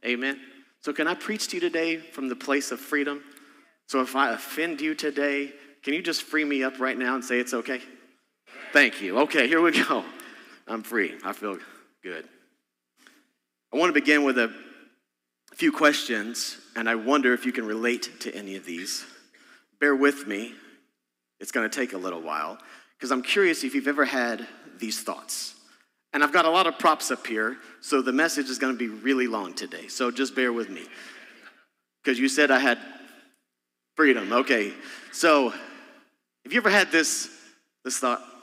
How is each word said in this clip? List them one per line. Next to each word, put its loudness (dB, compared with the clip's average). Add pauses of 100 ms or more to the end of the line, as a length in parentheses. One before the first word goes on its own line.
Amen? -2 (400)
So -4
can 0
I 0
preach -6
to -6
you -2
today 0
from -8
the -4
place -2
of -8
freedom? -4 (640)
So 0
if -2
I 2
offend -4
you -2
today, -2 (300)
can -2
you -2
just -2
free -2
me 0
up -4
right -2
now 0
and -4
say 0
it's -4
okay? -4 (920)
Thank 4
you. 0
Okay, 4
here 4
we 6
go. 2 (600)
I'm -6
free. -2
I -6
feel -6 (420)
good. -12 (1400)
I 0
wanna 4
begin 4
with 2
a 0 (1040)
few 4
questions, 0 (200)
and -2
I 2
wonder 4
if -2
you -2
can -4
relate -4
to -10
any -10
of -14
these. -8 (800)
Bear 4
with 2
me. -6 (880)
It's -12
gonna 0
take -4
a -8
little -6
while, -6 (400)
'cause -6
I'm 0
curious 2
if -4
you've 0
ever 2
had -2 (300)
these -6
thoughts. -8 (580)
And 2
I've 2
got 6
a 6
lot 6
of -2
props 4
up -6
here, -2 (220)
so 2
the 0
message 2
is -4
gonna 0
be -2
really 0
long -4
today, -10
so -2
just -2
bear 2
with -4
me. -12 (1160)
'Cause 2
you 2
said 4
I 6
had 2 (1160)
freedom. 4
Okay, 2 (380)
so 4
have -18
you 4
ever 2
had 4
this, 2 (540)
this -4
thought? 0 (180)